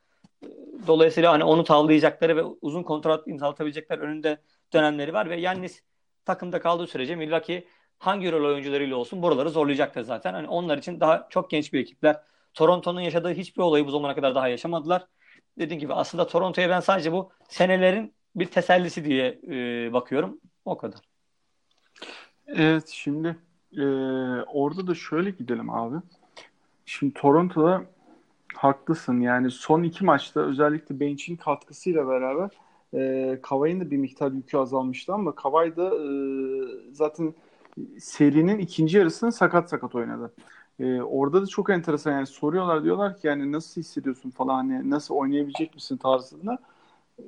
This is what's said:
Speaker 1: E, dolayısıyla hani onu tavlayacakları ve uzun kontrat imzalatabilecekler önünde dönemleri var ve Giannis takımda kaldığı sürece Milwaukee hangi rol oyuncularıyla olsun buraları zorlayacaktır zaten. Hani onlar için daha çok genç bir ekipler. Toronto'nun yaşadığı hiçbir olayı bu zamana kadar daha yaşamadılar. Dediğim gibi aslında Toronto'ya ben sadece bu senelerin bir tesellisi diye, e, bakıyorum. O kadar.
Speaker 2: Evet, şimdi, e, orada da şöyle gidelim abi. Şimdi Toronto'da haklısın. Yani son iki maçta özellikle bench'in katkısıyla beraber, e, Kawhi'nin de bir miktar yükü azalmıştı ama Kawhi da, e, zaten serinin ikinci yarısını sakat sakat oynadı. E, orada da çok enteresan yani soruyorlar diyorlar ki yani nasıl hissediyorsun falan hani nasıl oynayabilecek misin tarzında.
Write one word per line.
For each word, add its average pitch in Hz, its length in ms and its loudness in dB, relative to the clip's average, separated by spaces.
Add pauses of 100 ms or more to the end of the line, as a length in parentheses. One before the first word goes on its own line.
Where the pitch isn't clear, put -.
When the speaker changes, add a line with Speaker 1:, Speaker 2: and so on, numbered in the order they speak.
(420)
Speaker 1:
E, - 40 -18 (400)
dolayısıyla 160 460 6
hani 156 120 6
onu 160 200 6
tavlayacakları 156 720 6
ve 160 60 2
uzun 151 400 -6
kontrat 156 460 -2
imzalatabilecekler 151 680 -6
önünde 151 400 -4 (340)
dönemleri 151 400 2
var 196 180 -2
ve 170 100 -6
Giannis 185 420 -6 (420)
takımda 180 360 -4
kaldığı 170 260 0
sürece 143 300 -6
Milwaukee 165 480 -4 (340)
hangi 180 340 -2
rol 147 160 2
oyuncularıyla 139 480 -2
olsun 123 260 -6
buraları 156 280 2
zorlayacaktır 139 520 0
zaten. 123 320 -6
Hani 160 140 -8
onlar 165 300 -2
için 170 220 -10
daha 165 300 2
çok 180 200 -4
genç 151 220 -4
bir 139 80 0
ekipler. 151 400 0 (340)
Toronto'nun 175 460 2
yaşadığı 170 320 -2
hiçbir - 300 -6
olayı 151 240 4
bu 139 40 -8
zamana 143 240 -2
kadar 135 200 0
daha 131 140 0
yaşamadılar. 165 580 -4 (520)
Dediğim 156 220 -6
gibi 147 140 -6
aslında 165 320 -2
Toronto'ya 175 440 0
ben 180 100 0
sadece 175 320 0
bu 185 180 -4 (180)
senelerin 185 680 2 (200)
bir 190 120 -2
tesellisi 175 580 2
diye, 131 440 0
e, 120 440 -6
bakıyorum. 139 480 -2 (240)
O 170 140 -6
kadar. - 220 -12 (1500)
Speaker 2:
Evet, 160 420 2
şimdi, 160 480 -6 (400)
e, 143 80 -2 (580)
orada 151 440 -4
da 175 80 0
şöyle 170 360 -4
gidelim 120 400 -6
abi. 117 260 -6 (880)
Şimdi - 280 -4
Toronto'da 170 680 4 (720)
haklısın. 139 640 0
Yani 123 300 2
son 156 320 2
iki 170 220 -2
maçta 151 360 2
özellikle 147 600 0
bench'in 143 360 -4
katkısıyla 151 720 -4
beraber, 131 420 -2 (440)
e, 131 480 -2
Kawhi'nin 156 380 0
de 156 100 -6
bir 143 60 -2
miktar 139 360 -2
yükü 135 260 -4
azalmıştı 131 540 -2
ama 190 220 -2
Kawhi 160 420 0
da, 175 100 0
e, 151 220 -2 (840)
zaten 156 420 -2 (640)
serinin 156 600 4
ikinci 165 400 2
yarısını 202 340 2
sakat 170 380 2
sakat 127 240 -6
oynadı. 117 380 -6 (480)
E, 127 220 -2
orada 139 400 0
da 196 40 -4
çok 196 240 -4
enteresan 156 420 0
yani 139 140 -2
soruyorlar 160 580 -2
diyorlar 190 320 0
ki - 100 -6
yani 143 260 -2
nasıl 160 280 -8
hissediyorsun 139 500 -8
falan 131 240 -2
hani 131 360 -2
nasıl 147 240 -4
oynayabilecek 143 600 -2
misin 135 220 -10
tarzında. 151 640 -2 (680)